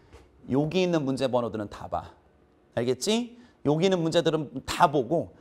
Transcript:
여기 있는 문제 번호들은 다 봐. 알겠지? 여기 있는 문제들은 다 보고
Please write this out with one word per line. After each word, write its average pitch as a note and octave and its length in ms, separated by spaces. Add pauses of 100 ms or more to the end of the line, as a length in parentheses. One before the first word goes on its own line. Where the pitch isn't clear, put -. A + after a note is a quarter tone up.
(500)
여기 D3+ 320
있는 E3+ 220
문제 C3+ 240
번호들은 A2 400
다 - 200
봐. E2+ 240 (600)
알겠지? G#3 640 (300)
여기 D#3 200
있는 F#3 140
문제들은 D#3 640
다 - 260
보고 C3 500